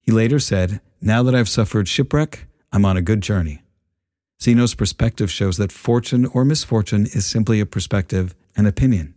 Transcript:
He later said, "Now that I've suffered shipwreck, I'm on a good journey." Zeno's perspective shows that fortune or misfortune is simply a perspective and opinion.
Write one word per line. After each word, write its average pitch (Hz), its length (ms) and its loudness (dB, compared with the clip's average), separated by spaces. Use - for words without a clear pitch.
He - 100 0
later 113 280 2
said, 92 400 -2
"Now 113 220 2
that 127 120 2
I've 120 140 2
suffered 104 380 0
shipwreck, - 600 -2
I'm 101 140 2
on 95 120 2
a 92 40 0
good 104 200 0
journey." 85 400 -4
Zeno's 120 320 2
perspective 113 560 -2
shows 92 280 -2
that 101 140 -2
fortune 120 540 0
or 127 200 0
misfortune 110 640 0
is - 180 -4
simply 110 340 0
a 104 60 0
perspective 92 680 -4
and 107 100 4
opinion. 104 520 0